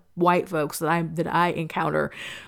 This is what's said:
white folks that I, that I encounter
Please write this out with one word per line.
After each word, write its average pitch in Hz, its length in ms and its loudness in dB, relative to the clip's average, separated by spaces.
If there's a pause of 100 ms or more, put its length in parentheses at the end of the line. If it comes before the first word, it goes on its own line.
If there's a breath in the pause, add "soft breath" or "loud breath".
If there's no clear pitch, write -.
(140)
white 175 360 4
folks 156 300 -2
that 156 100 2
I, 170 120 2 (120)
that 160 120 -2
I 175 220 2
encounter 156 640 0 (380 loud breath)